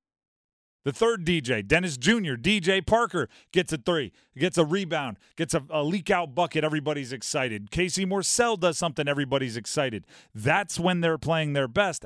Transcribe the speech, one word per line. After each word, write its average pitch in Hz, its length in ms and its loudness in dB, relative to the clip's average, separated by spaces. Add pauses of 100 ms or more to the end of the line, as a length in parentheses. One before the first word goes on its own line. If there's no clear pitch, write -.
(840)
The - 80 -2
third 226 320 0
D 170 160 2
J, 117 220 0
Dennis 156 340 2
Junior, 165 400 2
D 190 240 0
J 190 220 2
Parker 202 460 2 (220)
gets 175 220 0
a 156 60 -2
three, 147 340 -2 (240)
gets 165 220 -2
a 165 60 8
rebound, 151 520 -2 (200)
gets - 180 -2
a, 143 160 0
a 156 120 0
leak 175 280 -2
out 175 240 0
bucket, 160 300 0
everybody's 147 480 -2
excited. 117 580 -4
Casey 185 340 0
Morsell 202 540 0
does 165 180 2
something, 151 320 -2
everybody's 135 480 0
excited. 117 500 -4 (280)
That's 156 440 0
when 175 220 2
they're 165 180 2
playing 156 360 0
their 135 140 0
best, 175 380 0